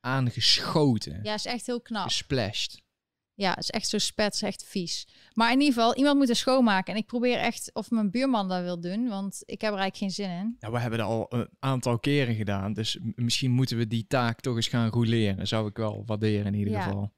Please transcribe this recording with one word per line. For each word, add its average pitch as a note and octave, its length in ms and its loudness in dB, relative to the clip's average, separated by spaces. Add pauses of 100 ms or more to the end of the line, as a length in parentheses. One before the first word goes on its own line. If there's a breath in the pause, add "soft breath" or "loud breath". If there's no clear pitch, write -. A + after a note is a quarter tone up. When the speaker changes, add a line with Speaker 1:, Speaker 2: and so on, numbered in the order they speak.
Speaker 1:
aangeschoten. B2 1200 2
Speaker 2:
Ja, G#3+ 120 -4
is G#3+ 120 -6
echt A#3+ 200 -6
heel A#3+ 140 -4
knap. G#3 240 -6
Speaker 1:
Gesplashed. - 760 -2 (540)
Speaker 2:
Ja, G3 220 0
is - 140 -6
echt - 180 -4
zo G#3+ 100 0
spet, G3+ 360 0
is - 80 -4
echt - 220 -6
vies. - 440 -6 (240 soft breath)
Maar A3+ 200 4
in C4 80 4
ieder C#4+ 140 6
geval, A#3 200 4
iemand C#4 220 4
moet C#4 120 6
het A#3 80 4
schoonmaken. A3 580 4
En A3 60 0
ik - 60 -4
probeer A#3+ 320 0
echt - 340 -4
of - 180 -6
mijn G#3+ 200 2
buurman A#3 380 0
dat F3+ 140 0
wil F3 180 -4
doen, G3 280 -4
want G3 360 -6
ik - 160 -10
heb G#3+ 120 -2
er G3+ 60 -4
eigenlijk F#3+ 180 -2
geen G3 300 -4
zin F3 120 -6
in. A3+ 200 -6
Speaker 1:
Ja, G#2+ 120 -8
we A#2+ 80 -2
hebben A#2 200 -2
dat G#2+ 100 0
al A2+ 200 0
een A#2+ 200 -2 (100)
aantal B2+ 400 0
keren C#3+ 360 2
gedaan. G2+ 380 -2
Dus G#2+ 300 -4
m-, A2 120 -4
misschien B2 360 0
moeten B2 260 2
we A#2 100 0
die A2+ 200 -4
taak A#2+ 340 0
toch B2+ 160 -2
eens A2+ 120 0
gaan A#2 200 2
roleren. A2 580 2
Zou A2 220 0
ik G2+ 80 -10
wel G#2 300 -4
waarderen G#2 400 0
in G2+ 120 0
ieder G#2 140 0
Speaker 2:
Ja. G#2 100 -2
Speaker 1:
geval. G3+ 360 -4